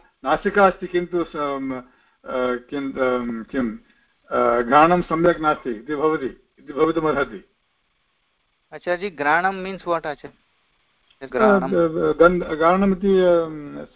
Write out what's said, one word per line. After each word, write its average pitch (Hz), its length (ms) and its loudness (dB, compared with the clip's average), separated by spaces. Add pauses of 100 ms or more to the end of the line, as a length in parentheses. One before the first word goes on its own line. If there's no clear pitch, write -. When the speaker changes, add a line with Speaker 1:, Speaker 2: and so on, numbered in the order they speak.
(240)
Speaker 1:
नासिका 196 420 2
अस्ति, 180 200 -2
किन्तु 175 380 -4
स-, - 120 -14
अम्, 139 360 -6
अ, 127 100 -10 (880)
किं, 139 220 -8
अम्, 123 520 -2
किं, 117 340 -4 (520)
अ, 120 320 0
घ्राणं 156 400 4
सम्यक् 165 380 0
नास्ति 151 300 -2
इति 120 260 -8
भवति, 151 520 -4 (100)
इति 147 140 -20
भवितुमर्हति। 143 760 -2 (1300)
Speaker 2:
आचार्य, 175 360 -6
घ्राणं 175 540 -2
means 190 240 -12
what, 165 180 -2
आचार्य? - 1200 -18
घ्राणम्? 202 480 2
Speaker 1:
अ, 170 120 2
ग-, 160 300 0
गन्ध-, 170 380 4
घ्राणम् 185 380 2
इति, 190 280 2
अम्, 156 760 0